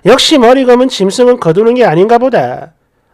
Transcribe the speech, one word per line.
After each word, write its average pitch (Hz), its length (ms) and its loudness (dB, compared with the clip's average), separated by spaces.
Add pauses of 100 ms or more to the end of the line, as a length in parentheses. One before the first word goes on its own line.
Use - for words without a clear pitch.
역시 262 320 2
머리 254 280 2
검은 247 240 2
짐승은 247 500 -2
거두는 202 360 0
게 247 100 0
아닌가 196 320 0
보다. 156 560 -4 (400)